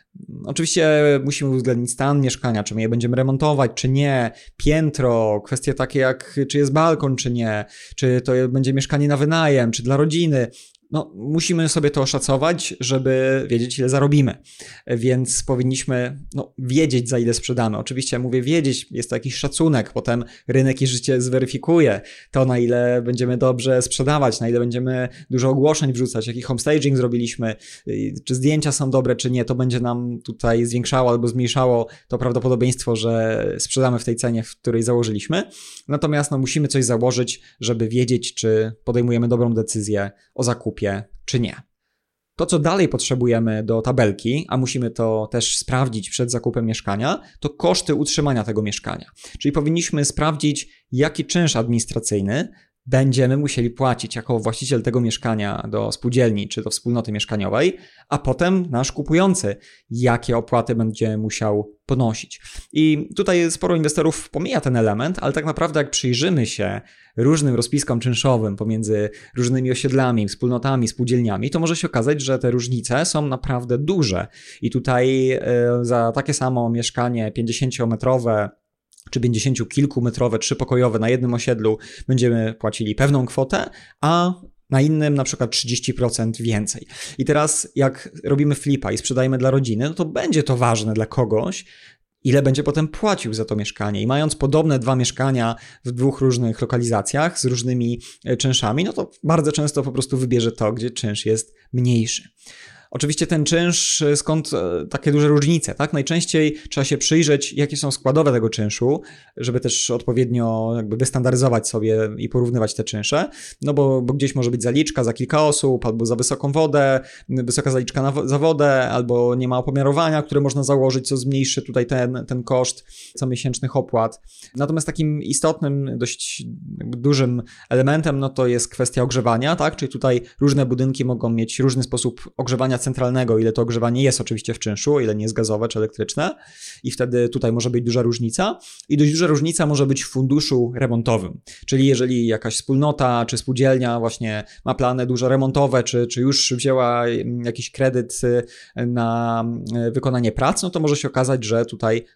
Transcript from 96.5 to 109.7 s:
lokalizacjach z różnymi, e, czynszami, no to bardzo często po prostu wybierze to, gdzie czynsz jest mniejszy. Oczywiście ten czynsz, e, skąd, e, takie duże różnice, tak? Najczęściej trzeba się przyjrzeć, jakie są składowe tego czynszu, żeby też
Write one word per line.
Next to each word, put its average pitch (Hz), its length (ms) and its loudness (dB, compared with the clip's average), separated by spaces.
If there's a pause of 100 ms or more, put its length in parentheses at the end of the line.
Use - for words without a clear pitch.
lokalizacjach 123 800 0
z 147 60 -4
różnymi, 120 560 -2 (240)
e, 123 120 0
czynszami, 127 480 0
no 330 80 -4
to - 180 -6 (120)
bardzo 156 300 2
często 147 300 0
po 127 100 -4
prostu 131 260 -2
wybierze 120 340 0
to, 110 200 -2
gdzie 113 180 -4
czynsz 107 360 -4
jest 110 280 0 (180)
mniejszy. 123 560 0 (640)
Oczywiście 147 340 -2
ten 156 180 0
czynsz, 170 580 0
e, 147 140 4
skąd, 156 360 -2
e, 87 340 -2
takie 143 260 0
duże 147 160 4
różnice, 151 460 4
tak? - 180 -2
Najczęściej 156 640 0 (140)
trzeba 139 140 -2
się 143 140 -2
przyjrzeć, 151 540 2
jakie 143 240 -2
są 139 140 -2
składowe 143 420 2
tego 113 160 2
czynszu, 117 540 0 (340)
żeby 123 240 -2
też 123 300 -2